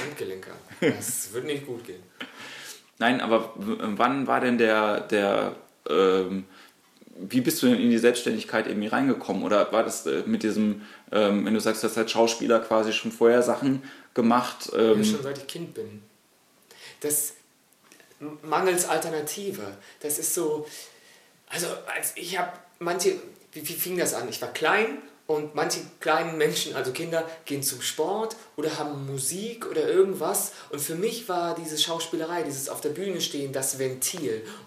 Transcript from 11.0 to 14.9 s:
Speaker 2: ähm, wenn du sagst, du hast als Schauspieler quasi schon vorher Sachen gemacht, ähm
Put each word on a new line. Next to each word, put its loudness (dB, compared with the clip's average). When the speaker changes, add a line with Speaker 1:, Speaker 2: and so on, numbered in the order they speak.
Speaker 2:
ähm, 4
wenn 2
du 2
sagst, 0
du 2
hast -2
als 2
Schauspieler 4
quasi 2
schon -2
vorher 6
Sachen 2
gemacht, 2
ähm 6